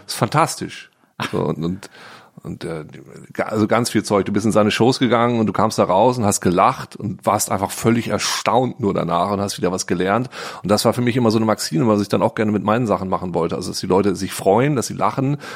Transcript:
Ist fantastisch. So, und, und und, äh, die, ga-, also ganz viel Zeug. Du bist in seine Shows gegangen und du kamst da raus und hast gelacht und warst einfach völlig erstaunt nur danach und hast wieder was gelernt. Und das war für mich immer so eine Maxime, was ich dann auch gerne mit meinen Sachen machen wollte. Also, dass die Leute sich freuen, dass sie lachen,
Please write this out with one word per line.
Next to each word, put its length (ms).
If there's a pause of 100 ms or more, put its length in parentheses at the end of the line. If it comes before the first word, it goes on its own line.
Ist 120
fantastisch. 760 (400)
So, 140
und, 200
und 260 (520)
und, 220
äh, 200
die, 160 (320)
ga-, 120
also 220
ganz 240
viel 120
Zeug. 240
Du 60
bist 120
in 80
seine 180
Shows 280
gegangen 420
und 60
du 80
kamst 240
da 60
raus 340
und 60
hast 180
gelacht 540
und 280
warst 260
einfach 200
völlig 380
erstaunt 720
nur 120
danach 380
und 100
hast 160
wieder 160
was 140
gelernt. 420 (340)
Und 80
das 140
war 80
für 80
mich 160
immer 140
so 80
eine 80
Maxime, 420
was 140
ich 60
dann 140
auch 120
gerne 180
mit 120
meinen 220
Sachen 220
machen 260
wollte. 220
Also, 140
dass 100
die 60
Leute 280
sich 180
freuen, 440
dass 120
sie 60
lachen, 440 (180)